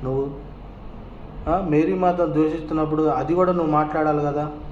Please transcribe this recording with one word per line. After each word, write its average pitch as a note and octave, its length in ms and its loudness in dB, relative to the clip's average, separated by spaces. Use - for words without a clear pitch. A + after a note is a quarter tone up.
నువ్వు. C3+ 280 -2
ఆ? F#3 200 0
మేరీ D#3+ 240 4
మాతను F3 400 2
ద్వేషిస్తున్నప్పుడు D#3 720 0
అది C#3 300 0
కూడా F3+ 180 4
నువ్వు E3 200 2
మాట్లాడాలి D3+ 480 2
కదా. D3 320 -2